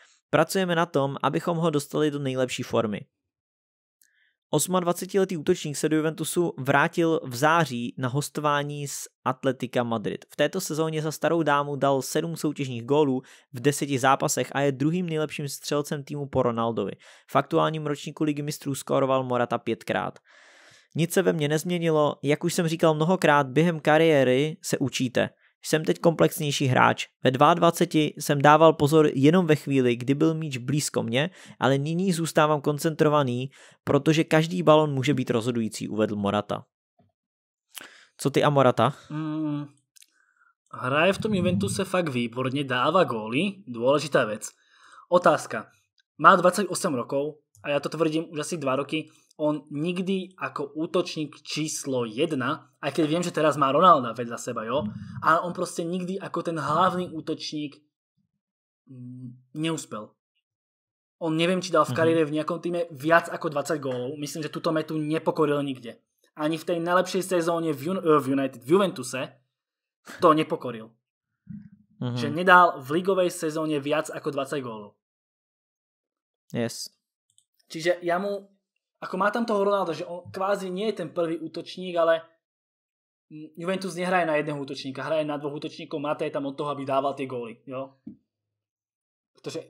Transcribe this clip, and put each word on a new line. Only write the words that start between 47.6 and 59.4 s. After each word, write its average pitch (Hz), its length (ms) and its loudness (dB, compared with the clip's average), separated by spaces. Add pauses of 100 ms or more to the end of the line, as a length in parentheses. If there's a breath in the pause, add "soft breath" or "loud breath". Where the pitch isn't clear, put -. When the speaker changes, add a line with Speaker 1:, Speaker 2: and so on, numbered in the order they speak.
Speaker 2:
a 147 80 -4
ja 143 80 0
to 151 80 -6
tvrdím 160 420 0
už 151 140 -10
asi 180 160 -6
dva 131 160 -2
roky, 151 320 -4 (260 soft breath)
on 151 320 -2
nikdy 180 720 -4
ako 139 400 -8
útočník 170 640 -4
číslo 135 640 -4
jedna, 131 720 -4
aj 151 160 -6
keď 165 160 2
viem, 170 140 0
že 170 100 -6
teraz 151 240 2
má 139 160 2
Ronalda 147 400 6
vedľa 117 240 -8
seba, 117 240 -8
jo, 120 240 -4 (400 loud breath)
ale 165 160 4
on 175 80 -4
proste 180 320 -6
nikdy 180 400 -6
ako 170 240 -6
ten 170 80 -4
hlavný 170 560 0
útočník, 151 640 -8 (1120)
mm, 127 720 -16